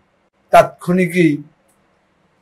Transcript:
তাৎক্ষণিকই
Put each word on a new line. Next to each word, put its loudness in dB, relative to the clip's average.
তাৎক্ষণিকই 0